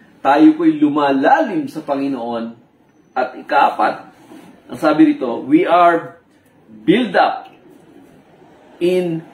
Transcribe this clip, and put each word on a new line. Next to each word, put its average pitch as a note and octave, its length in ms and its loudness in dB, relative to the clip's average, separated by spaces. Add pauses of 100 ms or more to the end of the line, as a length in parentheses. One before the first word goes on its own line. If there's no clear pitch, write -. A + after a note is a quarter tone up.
(240)
tayo D3+ 320 4
po'y D#3 240 0
lumalalim D3 880 0
sa D#3 160 -14
Panginoon, A#2 720 -6 (600)
at - 200 -6
ikaapat, - 600 -2 (720)
ang B2 120 -14
sabi D3+ 360 2
rito, A#2 280 -6
we D3+ 200 2
are E3+ 560 2 (480)
built G3+ 480 -2
up - 320 0 (1400)
in F3 400 -2 (100)